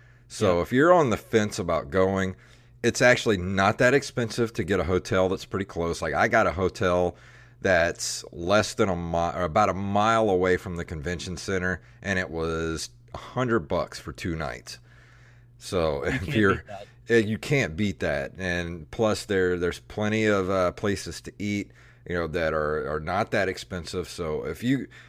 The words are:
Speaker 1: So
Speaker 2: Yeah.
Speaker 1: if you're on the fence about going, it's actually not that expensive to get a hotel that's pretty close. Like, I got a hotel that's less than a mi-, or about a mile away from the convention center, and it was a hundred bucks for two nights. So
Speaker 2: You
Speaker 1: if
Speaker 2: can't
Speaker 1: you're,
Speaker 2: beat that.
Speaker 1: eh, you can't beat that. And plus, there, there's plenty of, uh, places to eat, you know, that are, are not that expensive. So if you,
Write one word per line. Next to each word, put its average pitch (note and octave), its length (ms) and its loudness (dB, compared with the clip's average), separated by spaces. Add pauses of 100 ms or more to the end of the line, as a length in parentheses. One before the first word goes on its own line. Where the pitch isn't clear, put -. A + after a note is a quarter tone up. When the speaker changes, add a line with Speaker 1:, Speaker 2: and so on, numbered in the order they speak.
(280)
Speaker 1:
So F#2 280 2
Speaker 2:
Yeah. F2 60 2
Speaker 1:
if E2 100 -6
you're D3+ 200 6
on D#3 180 6
the G2 60 2
fence G#2+ 420 0
about E2 320 -2
going, F#2+ 460 2 (460)
it's A#2+ 200 0
actually B2 360 4
not G2 400 2
that B2+ 160 4
expensive A#2+ 580 -2
to A2 120 -4
get F#2 140 0
a F2 60 0
hotel F#2 440 2
that's - 180 -4
pretty G2 180 -4
close. E2+ 380 -4
Like, D#2 120 -2
I G2 140 4
got A2 180 4
a E2+ 60 2
hotel F2+ 640 0 (440)
that's E2+ 720 0
less F#2+ 440 0
than G#2+ 140 2
a F2+ 60 0
mi-, E2+ 420 -2
or F2 60 -4
about F#2 260 2
a F2+ 60 0
mile G#2 560 2
away F#2 260 4
from F2 200 -6
the E2+ 80 -6
convention E2+ 520 -6
center, F#2 440 -4 (220)
and F#2+ 160 -2
it F#2 120 -4
was D#2+ 600 -4 (240)
a - 40 -10
hundred A#2+ 420 0
bucks D#2+ 380 -4
for D#2+ 140 -12
two E2 240 -4
nights. C2+ 420 -8 (800)
So D#2 480 -2
Speaker 2:
You F2 60 -2
Speaker 1:
if B2+ 140 -4
Speaker 2:
can't C#3+ 120 -4
Speaker 1:
you're, G2 200 6
Speaker 2:
beat - 120 -10
that. - 180 -14 (220)
Speaker 1:
eh, A#2 100 6
you G#2+ 200 0
can't A2 380 -2
beat G2+ 240 -2
that. C#2+ 380 -2
And F2 520 -6
plus, G#2+ 340 0
there, F2+ 340 0
there's F2 220 -2
plenty G#2+ 460 -2
of, G2 240 2
uh, F#2 220 2
places G2 500 -4
to - 160 -14
eat, G2+ 340 -4 (360)
you F2 60 -6
know, E2+ 140 -2
that D#2+ 240 -2
are, D2+ 360 -2
are D#2 120 -4
not F2+ 320 -2
that G2 160 0
expensive. F2+ 600 -6
So D#2 360 -6
if D#2 180 -8
you, B2+ 240 0 (220)